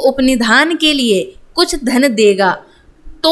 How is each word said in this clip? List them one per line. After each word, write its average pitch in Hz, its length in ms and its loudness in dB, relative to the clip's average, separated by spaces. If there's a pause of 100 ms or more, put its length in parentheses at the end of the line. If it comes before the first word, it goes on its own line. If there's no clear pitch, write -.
उपनिधान 262 760 0
के 302 160 0
लिए 226 300 0 (320)
कुछ 339 300 -2
धन 254 300 0
देगा, 196 420 2 (640)
तो 320 80 2